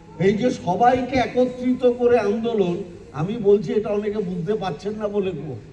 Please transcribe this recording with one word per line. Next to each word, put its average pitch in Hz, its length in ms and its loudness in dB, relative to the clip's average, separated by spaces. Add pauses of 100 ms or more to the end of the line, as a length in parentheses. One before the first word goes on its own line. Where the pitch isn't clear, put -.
(260)
এই 214 80 6
যে 247 160 0
সবাইকে 247 680 2
একত্রিত 247 720 0
করে 240 320 4
আন্দোলন, 208 580 0 (360)
আমি 180 240 -4
বলছি, 202 360 4
এটা 220 160 0
অনেকে 208 300 -2
বুঝতে 180 360 -4
পারছেন 190 380 -4
না 214 160 -6
বলে 196 240 -2 (400)